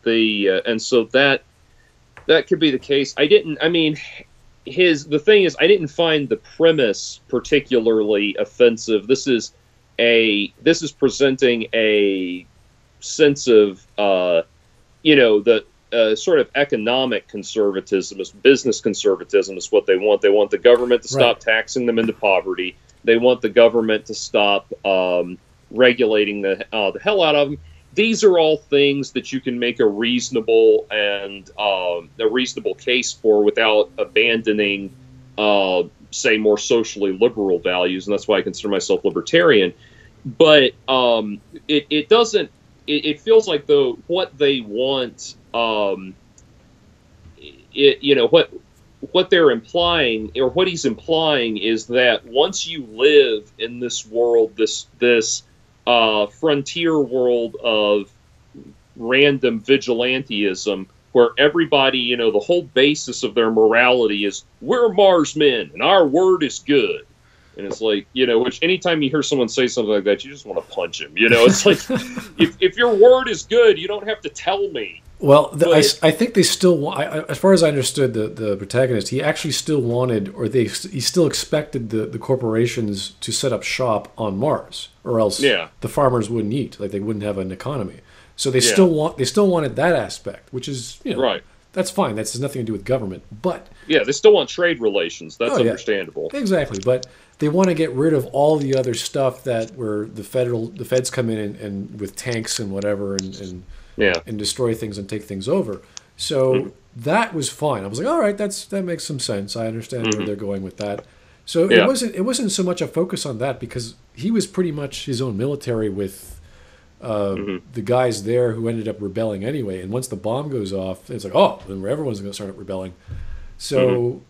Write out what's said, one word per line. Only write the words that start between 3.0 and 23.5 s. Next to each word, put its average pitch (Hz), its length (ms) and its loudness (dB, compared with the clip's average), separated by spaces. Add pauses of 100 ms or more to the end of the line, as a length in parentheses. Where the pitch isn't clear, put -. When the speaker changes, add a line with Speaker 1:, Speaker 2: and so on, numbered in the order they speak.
Speaker 1:
I 151 100 2
didn't, 160 360 2
I 160 60 2
mean, 160 280 0 (680)
his, 160 420 0
the 151 120 -2
thing 202 260 4
is, 160 160 0
I 151 60 4
didn't 180 220 4
find 156 400 0
the 110 80 -2
premise 151 920 0
particularly 110 1080 0
offensive. 110 680 2
This 131 200 0
is 120 260 -2 (460)
a, 113 540 2 (100)
this 160 200 2
is 151 100 -6
presenting 131 800 0
a 101 760 0 (540)
sense 143 480 0
of, 104 360 4 (140)
uh, 90 440 2 (600)
you 151 140 6
know, 113 240 6
the, 110 240 2 (280)
uh, 110 240 2
sort 165 240 2
of 120 140 -2
economic 123 720 -2
conservatism, 98 920 -4
is 90 100 -8
business 131 500 2
conservatism 98 800 -2
is - 120 -10
what 104 160 4
they 95 100 4
want. 101 260 0
They 104 80 4
want 101 200 2
the 104 80 -4
government 120 440 4
to - 60 -16
stop 127 280 2
Speaker 2:
Right. - 40 -20
Speaker 1:
taxing 113 460 -2
them 117 120 0
into 113 160 -2
poverty. 92 640 -2 (280)
They 117 140 4
want 123 240 2
the 110 80 -2